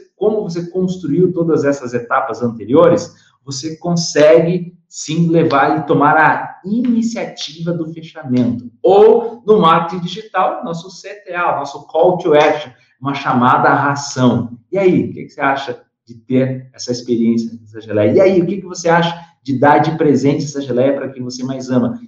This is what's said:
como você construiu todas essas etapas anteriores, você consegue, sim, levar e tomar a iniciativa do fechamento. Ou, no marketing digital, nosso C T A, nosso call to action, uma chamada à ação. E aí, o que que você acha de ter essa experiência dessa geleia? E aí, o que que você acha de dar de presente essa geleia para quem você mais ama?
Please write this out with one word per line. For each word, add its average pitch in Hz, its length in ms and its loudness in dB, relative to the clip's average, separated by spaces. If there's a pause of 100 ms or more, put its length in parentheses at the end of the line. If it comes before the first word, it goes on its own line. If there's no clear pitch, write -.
(160)
como 214 260 0
você 170 280 -6
construiu 185 640 0
todas 160 320 0
essas 135 300 -2
etapas 123 480 -4
anteriores, 120 720 2 (300)
você 156 320 -10
consegue, 165 1000 2 (120)
sim, 165 400 -2
levar 156 500 2
e 160 80 -6
tomar 147 300 2
a 151 480 0
iniciativa 190 1080 -4
do 165 200 -6
fechamento. 135 760 -4 (140)
Ou, - 640 4
no 208 140 4
marketing 170 420 2
digital, 185 600 -6
nosso 170 260 -10
C 196 320 -18
T 180 120 -16
A, 170 220 -2
nosso 143 300 -12
call 175 320 2
to 156 160 0
action, 156 380 2 (280)
uma 139 140 -6
chamada 135 540 2
à 139 240 2
ação. - 680 -2 (140)
E 185 60 -2
aí, 180 260 4
o - 80 -8
que - 120 -14
que - 40 -16
você - 120 -16
acha 135 420 -4 (240)
de 117 80 -20
ter 127 580 -2
essa - 180 -10
experiência 113 680 -2
dessa - 220 -20
geleia? 107 340 0
E - 60 6
aí, 185 200 4
o 170 60 0
que 196 100 -4
que 190 100 -10
você 170 220 -6
acha 170 260 2 (280)
de 131 180 -4
dar 147 180 6
de 156 180 0
presente 143 480 2
essa 139 180 -8
geleia 131 320 0
para 135 160 -6
quem 127 120 -12
você 123 220 -10
mais 127 240 -10
ama? 123 400 -2